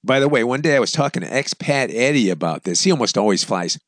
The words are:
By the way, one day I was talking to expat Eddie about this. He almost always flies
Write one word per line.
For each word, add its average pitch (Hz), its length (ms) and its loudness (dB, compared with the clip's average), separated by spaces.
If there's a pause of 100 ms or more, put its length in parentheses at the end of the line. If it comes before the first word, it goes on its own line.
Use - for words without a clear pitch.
By 131 160 2
the 139 100 4
way, 135 140 2
one 127 180 -2
day 151 140 2
I 135 60 4
was 110 100 0
talking - 320 -2
to - 60 -10
expat 135 680 -2
Eddie 123 360 2
about 80 340 -4
this. 90 180 -2
He 190 80 2
almost 123 260 0
always 101 280 2
flies 87 440 -4